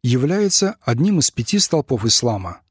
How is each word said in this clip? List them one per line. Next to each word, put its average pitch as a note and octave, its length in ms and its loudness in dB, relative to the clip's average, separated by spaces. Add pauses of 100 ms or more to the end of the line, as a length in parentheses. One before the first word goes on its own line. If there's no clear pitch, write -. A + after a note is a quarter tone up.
является F#3 760 0
одним D#3+ 400 0
из - 120 0
пяти G3+ 280 -2
столпов C3+ 460 0
ислама G#2 640 -2